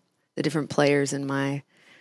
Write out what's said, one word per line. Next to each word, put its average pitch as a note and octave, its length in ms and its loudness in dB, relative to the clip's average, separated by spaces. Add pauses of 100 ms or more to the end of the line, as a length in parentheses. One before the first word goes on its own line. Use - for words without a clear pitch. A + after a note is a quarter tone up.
(360)
the - 80 -2
different D3 260 -2
players C#3+ 440 2
in C#3 140 -4
my C#3 360 -2 (380)